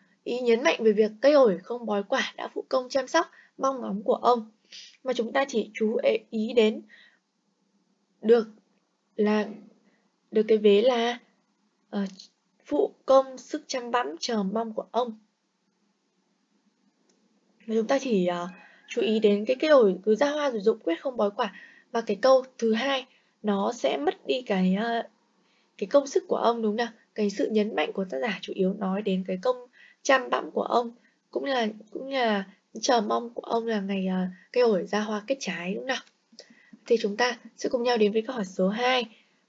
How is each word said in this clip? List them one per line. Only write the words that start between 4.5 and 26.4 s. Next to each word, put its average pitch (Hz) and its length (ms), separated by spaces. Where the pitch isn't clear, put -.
Mà 254 100
chúng 233 200
ta 269 140
chỉ 233 260
chú 220 300
ý, 220 140
ý 220 240
đến 226 280
được 220 260
là, 214 320
được 220 160
cái 220 100
vế 208 240
là, 240 380
ờ, 202 160
phụ - 280
công 262 320
sức - 300
chăm 240 240
bẵm 254 280
chờ 220 240
mong 220 300
của 220 180
ông. 226 280
Và 220 100
chúng 220 120
ta 269 120
chỉ, 226 260
ờ, 175 220
chú - 140
ý 220 180
đến 208 260
cái 254 140
cây 311 100
ổi 226 340
cứ 214 120
ra 285 140
hoa 294 220
rồi 220 100
rụng 220 180
quyết 330 220
không 247 160
bói 208 140
quả. 208 240
Và 233 100
cái 208 200
câu 254 240
thứ 220 160
hai 254 320
nó 202 320
sẽ 277 220
mất 285 300
đi 254 140
cái, 190 340
ờ, 233 320
cái 202 100
công 277 200
sức 359 200
của - 80
ông 233 260